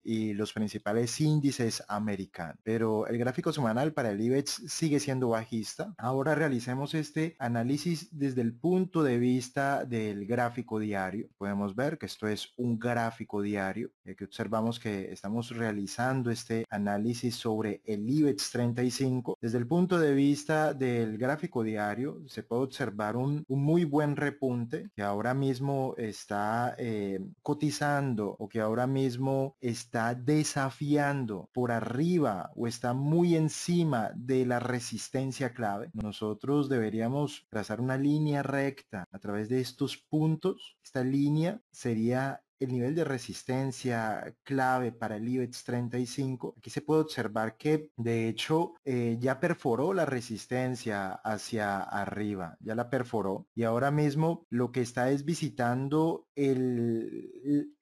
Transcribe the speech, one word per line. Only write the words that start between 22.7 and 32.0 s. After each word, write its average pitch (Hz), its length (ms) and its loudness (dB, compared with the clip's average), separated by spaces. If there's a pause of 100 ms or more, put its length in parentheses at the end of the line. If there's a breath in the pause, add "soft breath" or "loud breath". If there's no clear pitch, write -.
un, 143 320 0
un 139 160 0
muy 170 200 6
buen 147 300 2
repunte 139 800 -2
que 101 80 -4
ahora 104 320 0
mismo 135 640 0
está, 110 800 -2
eh, 101 400 -2 (240)
cotizando 143 960 0
o 104 100 -8
que 113 120 -2
ahora 113 260 2
mismo 135 760 0
está 117 540 -2
desafiando 143 1400 0
por 123 200 2
arriba 120 800 2